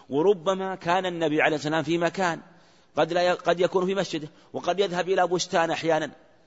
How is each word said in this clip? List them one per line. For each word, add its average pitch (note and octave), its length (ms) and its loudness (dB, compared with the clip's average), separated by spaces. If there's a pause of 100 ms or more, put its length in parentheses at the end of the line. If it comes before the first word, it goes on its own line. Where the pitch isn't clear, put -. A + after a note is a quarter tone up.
(100)
وربما F#3+ 640 0
كان F#3 320 0
النبي D#3+ 360 0
عليه D3+ 140 2
الصلاة D3+ 200 -2
والسلام D#3+ 220 0
في E3+ 60 0
مكان، E3+ 360 -2 (560)
قد D#3+ 160 2
لا F3 100 2
ي-، F3+ 100 4
قد E3+ 280 0
يكون F#3 260 2
في F#3+ 80 0
مسجده، E3 340 -4 (240)
وقد E3 280 -2
يذهب F3 280 -2
إلى F#3 180 2
بستان E3+ 440 0
أحيانًا، D#3 400 0 (360)